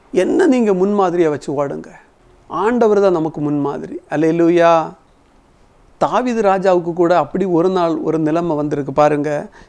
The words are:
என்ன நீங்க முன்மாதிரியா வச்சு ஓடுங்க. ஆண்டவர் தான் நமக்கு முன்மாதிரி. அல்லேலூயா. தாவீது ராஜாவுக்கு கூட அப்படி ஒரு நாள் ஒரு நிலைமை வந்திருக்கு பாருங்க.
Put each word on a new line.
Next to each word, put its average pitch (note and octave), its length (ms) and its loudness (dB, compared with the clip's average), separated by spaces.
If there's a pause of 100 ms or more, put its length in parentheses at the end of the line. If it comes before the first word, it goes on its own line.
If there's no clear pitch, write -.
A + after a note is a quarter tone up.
(120)
என்ன A#3+ 340 0
நீங்க B3 280 2
முன்மாதிரியா F3+ 560 0
வச்சு C#3+ 380 -4
ஓடுங்க. D#3 200 -10 (600)
ஆண்டவர் G#3+ 520 0
தான் G3 120 4
நமக்கு D#3+ 300 -2
முன்மாதிரி. D3 580 -4 (100)
அல்லேலூயா. E3 800 2 (1080)
தாவீது A3+ 440 -2
ராஜாவுக்கு F#3 520 0
கூட E3+ 240 2
அப்படி E3 280 -2
ஒரு F3 240 2
நாள் E3+ 280 0
ஒரு D#3+ 220 -2
நிலைமை D#3+ 360 -2
வந்திருக்கு D3 380 -4
பாருங்க. D3 540 0 (220)